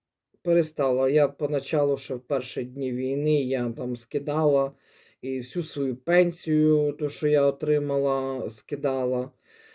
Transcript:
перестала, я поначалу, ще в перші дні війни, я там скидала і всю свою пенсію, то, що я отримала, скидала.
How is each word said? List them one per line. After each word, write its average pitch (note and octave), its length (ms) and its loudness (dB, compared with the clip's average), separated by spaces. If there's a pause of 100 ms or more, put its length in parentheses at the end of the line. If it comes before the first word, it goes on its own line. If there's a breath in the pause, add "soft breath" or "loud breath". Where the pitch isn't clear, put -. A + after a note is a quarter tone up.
(440)
перестала, C#3+ 640 2
я D3 200 4
поначалу, C#3+ 680 0
ще C3 180 -8
в B2 60 -6
перші B2+ 440 -4
дні C3 280 -6
війни, C#3 500 0
я B2+ 280 -2
там B2 260 -6
скидала C#3+ 760 0 (500 soft breath)
і C3 160 -4
всю D#3+ 240 -6
свою C#3 340 -4
пенсію, D#3 960 2
то, D3 160 -4
що D3+ 200 -2
я D3 140 4
отримала, C#3 1080 0
скидала. C3 800 -2 (440 soft breath)